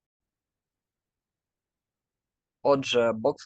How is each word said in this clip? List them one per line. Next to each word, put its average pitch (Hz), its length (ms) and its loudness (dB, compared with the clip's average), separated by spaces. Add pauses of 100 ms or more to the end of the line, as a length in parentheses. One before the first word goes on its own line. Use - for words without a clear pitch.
(2750)
Отже, 127 460 2
Box 113 240 -2 (100)